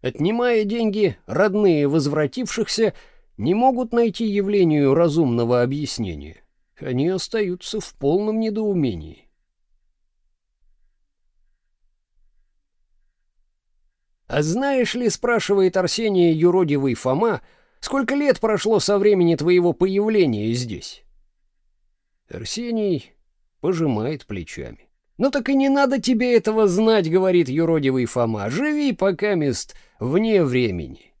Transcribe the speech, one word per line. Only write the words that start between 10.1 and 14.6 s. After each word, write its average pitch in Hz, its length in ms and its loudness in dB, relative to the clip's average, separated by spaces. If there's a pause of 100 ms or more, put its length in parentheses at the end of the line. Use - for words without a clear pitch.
«А 147 160 -2
знаешь 254 520 -2